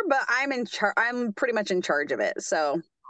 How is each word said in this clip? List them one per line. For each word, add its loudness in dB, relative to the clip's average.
but 4
I'm 0
in -2
char-, 0
I'm 0
pretty 0
much 0
in 2
charge 0
of 0
it. 0
So 0